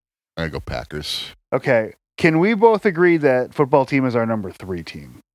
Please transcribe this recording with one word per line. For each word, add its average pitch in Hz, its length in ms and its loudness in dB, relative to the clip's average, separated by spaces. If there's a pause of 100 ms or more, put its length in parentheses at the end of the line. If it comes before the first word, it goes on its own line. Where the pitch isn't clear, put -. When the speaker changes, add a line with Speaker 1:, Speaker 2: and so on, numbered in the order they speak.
(360)
Speaker 1:
I'm 82 60 -8
gonna 80 100 -6
go 64 80 -10
Packers. - 760 -10 (180)
Speaker 2:
Okay. 120 420 0 (220)
Can 160 220 2
we 208 160 2
both 220 320 4
agree 170 300 4
that 131 380 0
football 139 300 2
team 131 220 0
is 120 80 -2
our 117 100 0
number 107 280 -4
three 90 320 -10
team? 65 340 -16 (160)